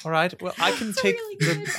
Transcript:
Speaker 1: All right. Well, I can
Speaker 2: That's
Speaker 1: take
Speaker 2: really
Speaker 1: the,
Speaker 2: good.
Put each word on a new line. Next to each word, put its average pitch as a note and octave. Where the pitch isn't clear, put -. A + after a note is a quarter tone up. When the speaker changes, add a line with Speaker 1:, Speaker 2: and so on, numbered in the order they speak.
Speaker 1:
All D#3+
right. E3+
Well, F3+
I F3+
can A3
Speaker 2:
That's G#3+
Speaker 1:
take B4
Speaker 2:
really A4
Speaker 1:
the, D#3
Speaker 2:
good. -